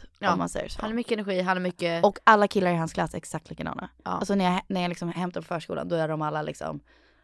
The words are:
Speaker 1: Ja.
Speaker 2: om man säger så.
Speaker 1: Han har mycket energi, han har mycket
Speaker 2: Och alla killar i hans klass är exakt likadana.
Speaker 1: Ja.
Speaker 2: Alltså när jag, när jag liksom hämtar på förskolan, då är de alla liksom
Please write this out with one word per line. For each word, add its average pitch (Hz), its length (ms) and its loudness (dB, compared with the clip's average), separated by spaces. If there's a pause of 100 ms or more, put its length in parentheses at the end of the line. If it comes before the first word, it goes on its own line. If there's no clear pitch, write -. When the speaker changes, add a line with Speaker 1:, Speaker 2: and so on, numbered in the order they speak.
(180)
Speaker 1:
Ja. 196 140 2
Speaker 2:
om 180 60 2
man 175 100 0
säger - 200 -6
så. - 120 -8
Speaker 1:
Han 214 100 -4
har 220 40 -4
mycket 233 180 -2
energi, 202 280 0
han 185 160 2
har 180 60 0
mycket 170 420 0
Speaker 2:
Och 202 200 4
alla 208 240 8
killar 180 240 2
i 175 40 2
hans 165 160 -2
klass 165 220 -2
är 175 40 -8
exakt - 320 -10
likadana. - 380 -8 (160)
Speaker 1:
Ja. 185 60 -6
Speaker 2:
Alltså 190 240 0
när 196 100 4
jag, 180 240 2
när 190 120 -2
jag 175 80 0
liksom 175 240 -4
hämtar 180 280 -4
på 165 60 -10
förskolan, 170 420 -6
då 170 80 0
är 160 120 0
de 156 140 -2
alla 151 200 -2
liksom 156 380 -6 (440)